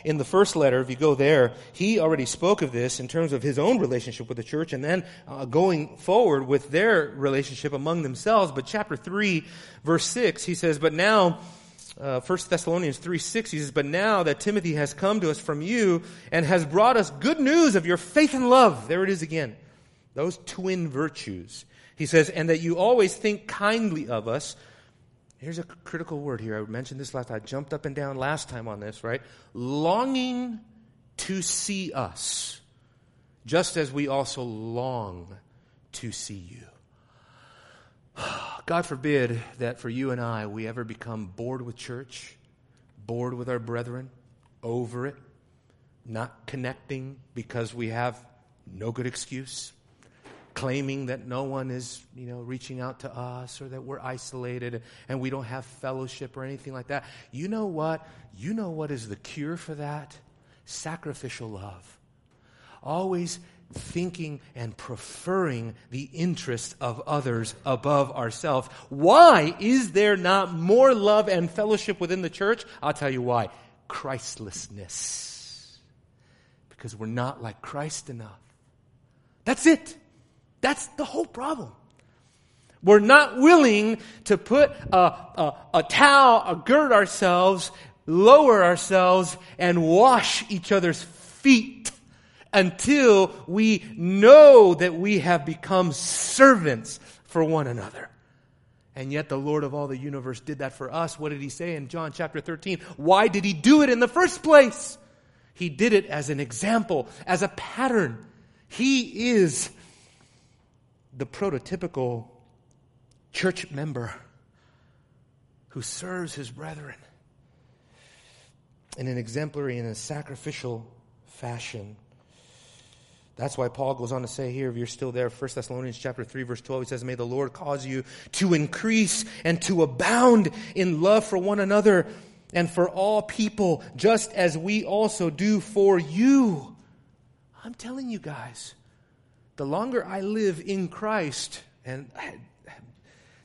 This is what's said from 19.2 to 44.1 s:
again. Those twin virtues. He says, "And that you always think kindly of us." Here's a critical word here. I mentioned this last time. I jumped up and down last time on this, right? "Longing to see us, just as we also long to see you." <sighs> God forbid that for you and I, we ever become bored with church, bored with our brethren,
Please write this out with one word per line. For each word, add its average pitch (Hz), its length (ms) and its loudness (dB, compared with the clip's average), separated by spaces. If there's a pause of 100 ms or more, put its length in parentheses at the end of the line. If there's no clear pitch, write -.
again. 151 340 -6 (600)
Those 165 300 -4
twin 185 420 -6
virtues. 131 760 -8 (300)
He 156 120 -6
says, 156 220 6
"And 165 200 -2
that 160 100 4
you 165 180 -2
always 202 380 4
think 208 320 -4
kindly 202 600 -2
of 113 200 -4
us." 127 280 -6 (840)
Here's 160 220 -12
a 170 40 -8
critical 165 560 -12
word 135 220 -8
here. 110 160 -8
I 107 40 -8
mentioned 123 380 -12
this 139 140 -14
last 127 140 -8
time. 117 80 -10
I 107 100 -12
jumped 139 260 -10
up 151 140 -8
and 139 100 -8
down 139 220 -8
last 143 320 -6
time 117 180 -12
on 104 120 -10
this, 104 240 -14
right? 120 180 -6 (320)
"Longing 233 1080 -4 (580)
to 190 260 -6
see 190 500 -6
us, - 680 -8 (840)
just 170 320 -2
as 143 140 -4
we 143 160 -6
also 135 340 -6
long 110 960 -10 (560)
to 113 180 -12
see - 220 -14
you." 90 300 -20 (1500)
<sighs> - 100 -14 (400)
God 170 220 -4
forbid 131 520 -2 (200)
that 120 200 -6
for 120 100 -12
you 131 200 -6
and 123 100 -6
I, 113 280 -6
we 110 180 -10
ever 117 180 -10
become 110 440 -12
bored 120 340 -12
with 120 140 -14
church, - 600 -18 (720)
bored 120 300 -6
with 123 140 -10
our 123 100 -4
brethren, 120 500 -10 (540)